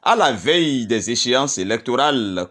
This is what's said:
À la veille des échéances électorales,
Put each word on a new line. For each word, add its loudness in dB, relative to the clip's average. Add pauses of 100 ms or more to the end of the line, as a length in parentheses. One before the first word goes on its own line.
À 2
la 2
veille 0
des -2
échéances 0
électorales, -2